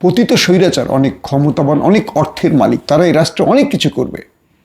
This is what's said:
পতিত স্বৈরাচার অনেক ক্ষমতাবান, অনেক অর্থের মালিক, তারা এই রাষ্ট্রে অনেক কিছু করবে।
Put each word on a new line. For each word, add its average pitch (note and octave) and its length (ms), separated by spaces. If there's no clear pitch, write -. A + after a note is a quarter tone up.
পতিত G3+ 320
স্বৈরাচার E3+ 560
অনেক C3+ 340
ক্ষমতাবান, C#3+ 600
অনেক G#3 340
অর্থের - 380
মালিক, A#2 320
তারা E3 200
এই E3 60
রাষ্ট্রে D#3 340
অনেক B3 240
কিছু - 200
করবে। - 300